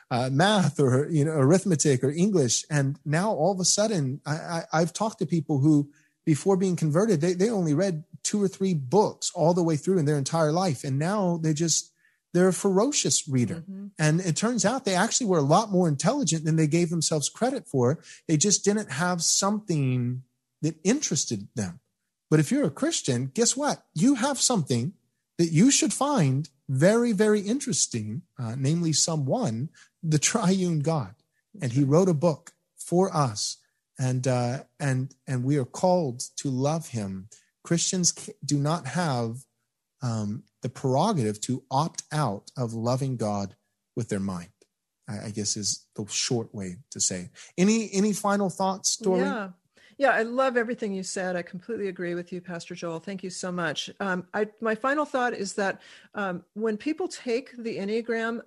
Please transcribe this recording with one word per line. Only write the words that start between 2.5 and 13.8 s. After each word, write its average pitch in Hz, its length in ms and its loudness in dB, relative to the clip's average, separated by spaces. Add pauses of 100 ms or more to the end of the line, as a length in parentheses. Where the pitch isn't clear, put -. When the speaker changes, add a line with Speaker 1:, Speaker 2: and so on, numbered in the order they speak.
Speaker 1:
And 143 360 0
now 170 260 0
all 165 200 2
of 185 80 -4
a 180 60 -2
sudden, 170 600 0
I, 143 60 -4
I, 165 320 -4 (100)
I've 165 200 2
talked 220 260 -4
to 160 60 -2
people 156 340 0
who, 147 300 4 (360)
before 180 320 2
being 180 180 2
converted, 165 460 2
they, 180 120 2
they 185 160 2
only 180 240 0
read 170 300 0 (200)
two 208 180 -2
or 190 60 2
three 190 260 0
books 147 600 0
all 170 200 4
the 180 100 2
way 160 140 2
through 185 200 0
in 147 80 2
their 147 120 2
entire 151 340 0
life. 175 320 -2
And 135 160 -2
now 175 420 0
they 156 120 2
just, 156 400 -2 (400)
they're 180 160 6
a 175 40 2
ferocious 202 760 0
reader. 123 420 0
Speaker 2:
Mm-hmm. 196 180 -12 (100)